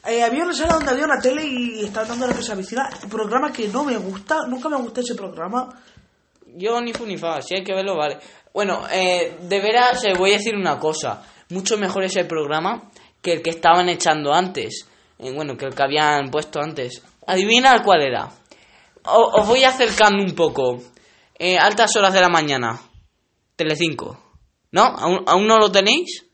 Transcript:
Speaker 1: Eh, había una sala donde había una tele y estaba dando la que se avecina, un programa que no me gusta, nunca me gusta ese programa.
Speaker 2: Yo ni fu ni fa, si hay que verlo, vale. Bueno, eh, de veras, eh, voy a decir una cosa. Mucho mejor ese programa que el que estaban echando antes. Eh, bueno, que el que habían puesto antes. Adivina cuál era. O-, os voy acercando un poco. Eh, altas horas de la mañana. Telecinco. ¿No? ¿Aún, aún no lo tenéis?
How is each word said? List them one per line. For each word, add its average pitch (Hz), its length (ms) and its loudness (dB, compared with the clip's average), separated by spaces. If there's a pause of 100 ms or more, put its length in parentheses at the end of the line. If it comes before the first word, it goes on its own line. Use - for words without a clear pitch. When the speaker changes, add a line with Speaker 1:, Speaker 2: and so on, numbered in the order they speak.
Speaker 1:
Eh, 233 160 0
había 254 220 0
una 359 100 -4
sala 311 200 0
donde 285 160 0
había 277 140 0
una 302 160 0
tele 294 240 0
y 240 400 -6
estaba 214 220 -6
dando 240 200 -6
la 226 80 -2
que - 80 -6
se 220 100 -8
avecina, 208 360 -6 (140)
un 202 80 -16
programa 220 420 -2
que 220 160 -6
no 240 140 -4
me 262 140 -4
gusta, 202 500 -6
nunca 247 220 -8
me 294 80 -4
gusta 247 240 -6
ese 240 140 -6
programa. 190 680 -8 (720)
Speaker 2:
Yo 220 260 -2
ni 233 120 -6
fu 233 140 -10
ni 185 100 -8
fa, 156 260 -4
si - 140 -8
hay 190 80 -6
que 190 100 -6
verlo, 190 220 -4
vale. 147 220 -2 (360)
Bueno, 190 360 -2
eh, 180 520 0
de 190 180 -2
veras, 240 440 2
eh, 196 120 2
voy 185 140 2
a 202 80 4
decir 214 160 -2
una 170 240 -2
cosa. 151 440 -4 (280)
Mucho 190 260 -2
mejor 190 280 -2
ese 185 200 -2
programa 160 680 -4 (300)
que 175 140 -2
el 151 80 -6
que 165 80 -2
estaban 170 380 4
echando 156 440 0
antes. 160 540 -2 (320)
Eh, 131 140 -12
bueno, 143 240 -8
que 135 100 -8
el 120 80 -10
que 143 80 0
habían 147 480 2
puesto 151 300 -4
antes. 139 420 -8 (240)
Adivina 226 560 4
cuál 185 200 6
era. 123 280 -2 (760)
O-, 226 360 4
os 202 60 0
voy 262 180 4
acercando 220 580 4
un 175 120 -4
poco. 135 480 -2 (560)
Eh, 180 200 2
altas 208 380 4
horas 196 180 4
de 190 60 6
la 180 100 6
mañana. 135 500 -2 (760)
Telecinco. 156 640 -4 (540)
¿No? 190 120 4
¿Aún, 185 420 0
aún 185 200 4
no 220 120 6
lo 214 120 6
tenéis? 208 640 0